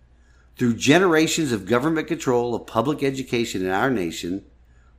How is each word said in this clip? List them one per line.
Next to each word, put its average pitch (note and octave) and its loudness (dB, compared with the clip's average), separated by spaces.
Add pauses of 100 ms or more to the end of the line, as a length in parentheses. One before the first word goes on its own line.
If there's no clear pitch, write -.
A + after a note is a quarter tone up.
(560)
Through A#2+ 0
generations D#3+ 2
of F#2+ -4
government D3 0
control A#2+ 0
of - -8
public C3+ 0
education B2+ -2
in F#2 -2
our G#2+ 0
nation, F2+ -4 (520)